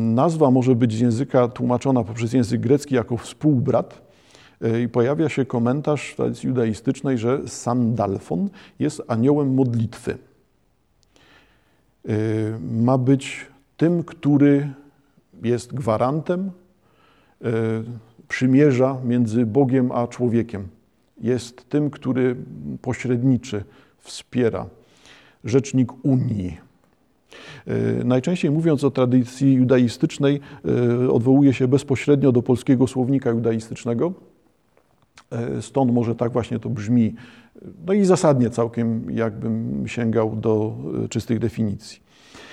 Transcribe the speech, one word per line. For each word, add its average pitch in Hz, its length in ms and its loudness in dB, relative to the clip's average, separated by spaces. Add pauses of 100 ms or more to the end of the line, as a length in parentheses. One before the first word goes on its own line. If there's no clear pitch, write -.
(140)
Nazwa 151 380 4
może 127 240 4
być 117 180 2
z 110 60 -4
języka 123 480 2
tłumaczona 123 560 0
poprzez 113 300 -4
język 117 280 0
grecki 131 340 0
jako 117 220 -2
współbrat. - 840 -2 (600)
E, 113 180 0
i 120 80 -2
pojawia 139 400 0
się 135 160 -2
komentarz 131 640 -2
w - 60 -20
tradycji 123 340 -4
judaistycznej, 127 680 -2
że 123 300 -2
Sandalfon 120 1040 -2 (300)
jest - 280 -4
aniołem 135 460 0
modlitwy. 117 640 -2 (1900)
E, - 20 -14 (720)
ma 127 160 2
być 131 480 -2 (320)
tym, 170 260 0
który 143 720 2 (680)
jest 117 300 -4
gwarantem, 151 760 -2 (920)
e, 113 100 -4 (760)
przymierza 131 800 4
między 120 400 2
Bogiem 123 460 2
a 120 160 -2
człowiekiem. 113 600 -2 (540)
Jest - 480 -6
tym, 147 200 0
który 127 460 -2 (460)
pośredniczy, 120 840 -2 (340)
wspiera. - 680 -4 (800)
Rzecznik 127 640 0
Unii. 117 520 -2 (1120)
E, 113 360 -2
najczęściej 131 480 0
mówiąc 156 320 0
o 139 80 2
tradycji 127 600 2
judaistycznej, 131 840 2 (260)
e, 123 460 2
odwołuje 135 420 4
się 131 140 0
bezpośrednio 139 640 2
do 120 100 4
polskiego 127 460 2
słownika 131 420 0
judaistycznego. 117 840 -2 (1200)
E, 120 280 -6
stąd 131 300 0
może 117 240 0
tak 120 160 -2
właśnie 117 280 -4
to 113 100 -10
brzmi. 110 460 0 (720)
No 185 80 0
i 208 120 4
zasadnie 147 440 4
całkiem, 113 640 -2
jakbym 113 760 -4
sięgał 113 480 -2
do, 110 400 -2 (300)
e, - 20 -8
czystych 113 320 -4
definicji. 110 600 -6 (520)